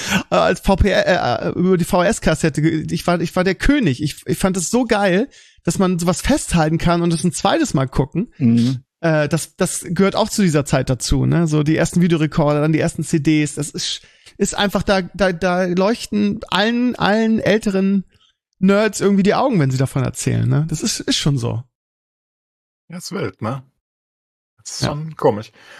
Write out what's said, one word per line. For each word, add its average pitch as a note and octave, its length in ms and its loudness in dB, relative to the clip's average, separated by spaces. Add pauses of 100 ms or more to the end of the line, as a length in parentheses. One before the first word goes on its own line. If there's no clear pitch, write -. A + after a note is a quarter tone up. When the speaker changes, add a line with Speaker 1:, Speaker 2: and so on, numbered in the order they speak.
(100)
Speaker 1:
<laughs> G3+ 200 -2
äh, - 60 0
als F3+ 240 2
V G3 160 2
P, G3+ 140 4
äh, - 120 2
äh, D#3 480 0
über F#3 260 2
die E3+ 80 0
V - 140 0
H F3 80 2
S-Kassette, D#3+ 560 0
ge-, D#3+ 260 0
ich - 200 -6
war, F3 120 2
ich E3+ 140 -4
war F#3 80 2
der F#3 140 0
König. B3+ 440 2
Ich, - 260 -6
ich - 120 -4
fand F#3+ 180 0
es F3 140 -4
so B3 140 2
geil, G#3 440 2 (360)
dass - 140 -2
man F#3 200 0
sowas E3+ 220 -2
festhalten E3 580 0
kann E3+ 240 2
und F3 100 0
es E3 120 -2
ein F3+ 80 0
zweites C4+ 420 0
Mal C3+ 140 0
gucken. D#3+ 500 -2
Speaker 2:
Mhm. A#2+ 460 2 (160)
Speaker 1:
Äh, D#3 280 0
das, - 280 -4
das - 320 -4
gehört G3 260 2
auch G#3 140 0
zu - 140 -2
dieser D3+ 220 2
Zeit C3 240 -2
dazu, C3 380 0
ne? D#3 220 2
So D3+ 160 0
die D#3 120 0
ersten E3 240 0
Videorekorder, D#3 600 2
dann D#3 120 2
die D#3 80 2
ersten E3 220 -2
C E3 160 -2
Ds. D3+ 380 0
Das D3 140 -6
ist, - 320 -8 (340)
ist - 180 -2
einfach, G3+ 280 0
da, F#3+ 200 0
da, F#3 300 -2
da F3+ 320 0
leuchten G3+ 840 -2
allen, A#3 460 0
allen A3 460 2
älteren G3 640 0 (540)
Nerds G3+ 420 2
irgendwie G3 220 4
die F3+ 120 4
Augen, A#3 240 2
wenn C3+ 120 2
sie C3 80 -2
davon C3 260 -2
erzählen, A#2 420 -2
ne? C#3 220 0
Das D#3+ 140 -6
ist, - 180 -4
ist - 160 -2
schon C#3+ 220 0
so. A#2 240 -4 (1300)
Speaker 3:
Ja, E3+ 100 -14
ist - 140 -14
wild, D3 280 -6
ne? B2+ 220 -6 (1000)
Das - 100 -16
ist - 100 -10
Speaker 1:
Ja. - 80 -2
Speaker 3:
schon D#3 260 -10
komisch. G#2+ 360 -2 (280)